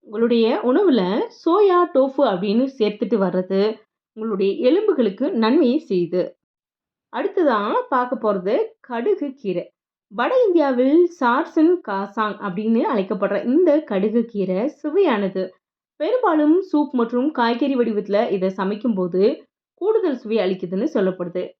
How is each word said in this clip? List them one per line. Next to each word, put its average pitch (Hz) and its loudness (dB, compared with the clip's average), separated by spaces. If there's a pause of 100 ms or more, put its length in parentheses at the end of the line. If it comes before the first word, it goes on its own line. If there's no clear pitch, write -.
உங்களுடைய 226 2 (180)
உணவுல 262 2 (340)
சோயா 359 2 (120)
டோஃபு 269 2
அப்படின்னு 208 0
சேர்த்துட்டு 208 -2
வர்றது 185 0 (560)
உங்களுடைய 202 -2 (120)
எலும்புகளுக்கு 269 2
நன்மையை 254 2
செய்யுது. 175 -2 (920)
அடுத்ததா 294 0 (300)
பார்க்க 247 -2
போறது 202 -2 (260)
கடுகு 285 -4
கீரை. 175 -6 (460)
வட 240 -2
இந்தியாவில் 285 2 (140)
சார்சன் 311 2
காசாங் 202 -6
அப்படின்னு 214 -2
அழைக்கப்படுற 196 -2
இந்த 302 4 (120)
கடுகு 214 0
கீரை 185 -4 (140)
சுவையானது. 233 -2 (560)
பெரும்பாலும் 330 2
சூப் 294 -2
மற்றும் 247 0
காய்கறி 247 0
வடிவத்துல 208 -2 (140)
இதை 190 0
சமைக்கும் 202 -4
போது 180 -2 (600)
கூடுதல் 370 0
சுவை 220 -4
அளிக்குதுன்னு 190 -2
சொல்லப்படுது. 185 -4 (160)